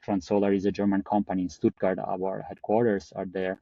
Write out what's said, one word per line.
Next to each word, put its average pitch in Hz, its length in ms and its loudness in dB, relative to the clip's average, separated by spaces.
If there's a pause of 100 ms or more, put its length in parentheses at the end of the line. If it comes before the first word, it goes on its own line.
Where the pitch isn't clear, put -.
Transolar 101 500 2
is 98 120 2
a 101 60 2
German 98 300 0
company 98 400 0
in 90 60 -2
Stuttgart, 95 500 0
our 95 440 -4
headquarters 104 720 0
are 98 120 -6
there. 95 360 -4